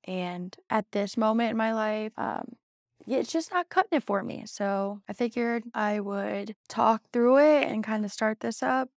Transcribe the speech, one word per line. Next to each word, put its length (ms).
And 520
at 220
this 240
moment 340
in 80
my 160
life, 420
um, 400
yeah, 140
it's 140
just 200
not 160
cutting 300
it 40
for 200
me. 240
So 640
I 40
figured 520
I 260
would 560
talk 340
through 260
it 260
and 200
kinda 240
start 320
this 220
up 360